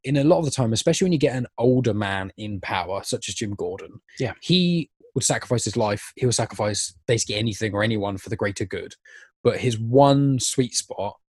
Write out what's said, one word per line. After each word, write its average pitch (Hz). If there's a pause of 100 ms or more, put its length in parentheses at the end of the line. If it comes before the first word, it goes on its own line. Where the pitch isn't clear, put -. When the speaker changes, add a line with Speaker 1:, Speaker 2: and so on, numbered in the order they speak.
Speaker 1:
in 139
a 139
lot 165
of 165
the 135
time, 117
especially 165
when 180
you 165
get 131
an 123 (100)
older 123
man 98
in 104
power, 95
such -
as -
Jim 101
Gordon, 87 (180)
Speaker 2:
Yeah. 117
Speaker 1:
he 175 (240)
would 127
sacrifice 120
his 101
life. 104
He 127
would 117
sacrifice 107 (140)
basically 113
anything 107
or 101
anyone 101
for -
the 104
greater 101
good. 87 (500)
But 104
his 117
one 139
sweet -
spot, - (200)